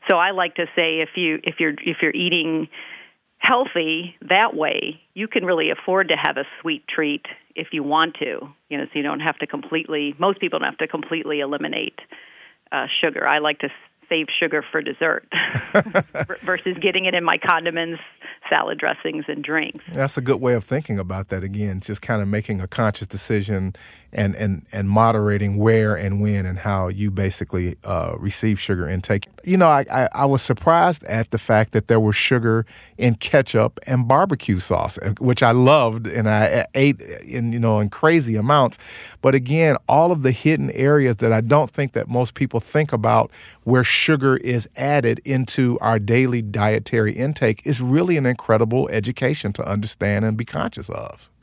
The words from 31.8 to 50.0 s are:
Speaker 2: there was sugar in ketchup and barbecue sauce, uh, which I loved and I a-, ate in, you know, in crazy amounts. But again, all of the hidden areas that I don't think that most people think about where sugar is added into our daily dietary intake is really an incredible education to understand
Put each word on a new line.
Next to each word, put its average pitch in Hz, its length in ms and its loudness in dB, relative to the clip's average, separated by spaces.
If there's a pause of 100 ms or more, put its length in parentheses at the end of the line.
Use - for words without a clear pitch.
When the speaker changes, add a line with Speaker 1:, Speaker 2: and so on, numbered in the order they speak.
Speaker 2:
there 113 120 6
was 107 160 4
sugar 113 500 2 (320)
in 120 160 2
ketchup - 720 2
and 127 220 0
barbecue 143 500 2
sauce, - 400 -2
uh, 101 220 -4
which 123 240 2
I 117 80 6
loved 123 560 4
and 110 200 0
I 107 180 4
a-, 87 280 2
ate 139 280 2 (220)
in, 117 300 -4
you 120 60 -2
know, 110 200 2
in 104 100 0
crazy 156 460 2
amounts. 123 440 2 (420)
But 135 140 4
again, 143 420 2 (100)
all 160 240 4
of 151 120 0
the 127 80 4
hidden 143 400 0
areas 135 460 4
that 113 140 2
I 110 100 4
don't 131 280 2
think 139 220 -4
that 110 160 -4
most 123 260 -2
people 127 260 -2
think 151 320 -2
about 113 380 2 (340)
where 127 200 4
sugar 135 540 2
is 123 380 -2
added 131 480 0
into 127 580 0
our 113 180 2
daily 120 420 2
dietary 107 720 0
intake 127 500 0
is 131 160 0
really 156 380 2
an 135 80 0
incredible 117 640 2
education 113 640 -2
to - 160 -6
understand 104 560 -2